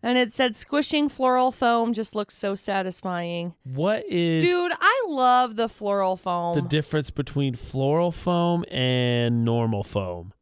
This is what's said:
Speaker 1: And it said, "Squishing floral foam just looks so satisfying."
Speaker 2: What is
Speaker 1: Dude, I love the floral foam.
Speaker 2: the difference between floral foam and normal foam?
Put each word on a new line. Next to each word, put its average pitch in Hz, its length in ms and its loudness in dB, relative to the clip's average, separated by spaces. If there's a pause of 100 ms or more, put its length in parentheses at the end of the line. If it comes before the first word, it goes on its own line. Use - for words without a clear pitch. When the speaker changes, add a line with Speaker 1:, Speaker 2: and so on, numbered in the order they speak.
Speaker 1:
And 247 160 2
it 240 140 2
said, 254 240 0
"Squishing 294 520 0
floral 254 440 2
foam 233 400 2
just 214 220 -6
looks 208 220 -6
so 202 200 -4
satisfying." 175 960 -4 (100)
Speaker 2:
What 156 440 -2
is 170 340 2
Speaker 1:
Dude, 349 380 2
I 466 280 4
love 254 480 4
the 226 120 0
floral 202 480 0
foam. 175 400 -4
Speaker 2:
the 147 60 2
difference 151 480 -2
between 139 440 -2
floral 147 580 0
foam 175 580 0
and 123 760 2
normal 117 400 2
foam? 90 580 -6